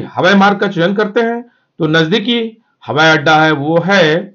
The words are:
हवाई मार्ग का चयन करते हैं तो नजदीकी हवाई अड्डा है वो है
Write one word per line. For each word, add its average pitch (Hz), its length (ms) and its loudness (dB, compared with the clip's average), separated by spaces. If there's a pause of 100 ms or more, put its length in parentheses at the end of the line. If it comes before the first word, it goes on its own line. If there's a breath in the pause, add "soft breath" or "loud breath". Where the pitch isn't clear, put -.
हवाई 175 280 0
मार्ग 196 240 2
का 208 100 -2
चयन 175 260 -2
करते 214 260 -2
हैं 233 200 -4 (380 soft breath)
तो 160 100 -2
नजदीकी 202 500 0 (440)
हवाई 156 280 0
अड्डा 156 260 2
है 156 160 2
वो 151 280 -2
है 180 540 0